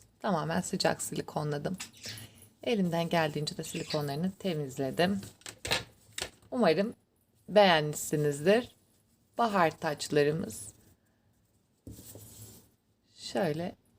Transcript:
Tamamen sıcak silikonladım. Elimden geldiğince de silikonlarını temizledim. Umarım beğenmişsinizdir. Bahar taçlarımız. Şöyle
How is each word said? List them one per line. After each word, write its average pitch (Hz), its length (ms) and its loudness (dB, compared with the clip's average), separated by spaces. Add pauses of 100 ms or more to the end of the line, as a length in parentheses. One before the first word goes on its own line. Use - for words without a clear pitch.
(200)
Tamamen 170 420 0
sıcak - 400 0
silikonladım. 151 760 -4 (840)
Elimden 170 460 0
geldiğince 151 480 0
de 156 60 -8
silikonlarını 156 680 -4
temizledim. 151 920 -2 (1300)
Umarım 202 440 2 (540)
beğenmişsinizdir. 156 1300 4 (640)
Bahar 196 420 2
taçlarımız. 151 960 0 (2500)
Şöyle 165 600 -2 (240)